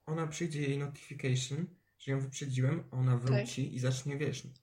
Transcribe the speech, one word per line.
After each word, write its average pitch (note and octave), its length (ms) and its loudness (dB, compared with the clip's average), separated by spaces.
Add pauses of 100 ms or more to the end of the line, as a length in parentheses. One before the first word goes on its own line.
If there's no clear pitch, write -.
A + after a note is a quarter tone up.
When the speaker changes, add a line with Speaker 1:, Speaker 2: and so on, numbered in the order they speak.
Speaker 1:
ona D#3+ 220 -2
przyjdzie, D#3 340 -2
jej C#3 160 2
notification, C#3+ 880 -2 (340)
że C3+ 120 -4
ją C3+ 80 2
wyprzedziłem, C3+ 720 0
ona B2+ 200 4
Speaker 2:
Tak. A#2+ 100 4
Speaker 1:
wróci B2+ 540 2
i B2 40 -4
zacznie, C3 380 -2
wiesz, - 300 -4 (160)